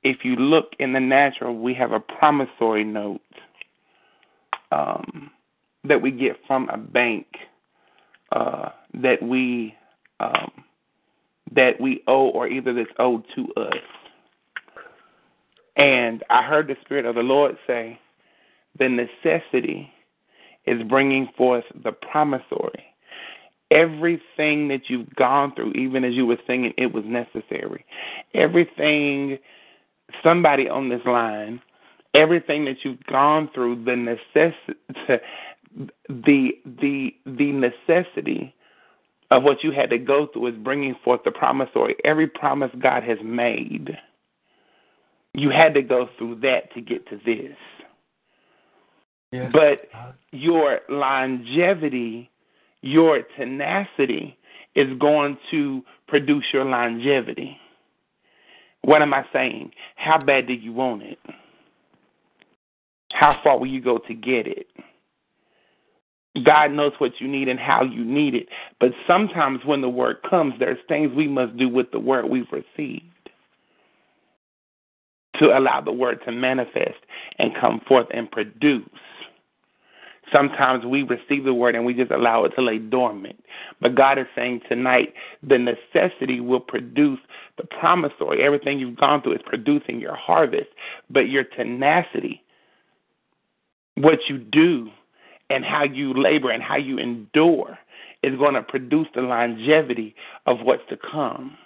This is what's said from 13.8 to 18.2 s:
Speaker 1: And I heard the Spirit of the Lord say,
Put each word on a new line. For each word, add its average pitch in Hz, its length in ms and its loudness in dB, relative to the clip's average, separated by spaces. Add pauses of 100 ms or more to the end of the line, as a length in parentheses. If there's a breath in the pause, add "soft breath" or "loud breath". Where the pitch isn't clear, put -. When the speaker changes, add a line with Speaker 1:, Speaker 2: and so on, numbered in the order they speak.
Speaker 1:
And 123 540 2
I 123 120 4
heard 151 240 0
the 135 160 -8
Spirit 139 240 -4
of 117 80 -4
the 117 80 -2
Lord 135 440 2
say, 117 320 -6 (800)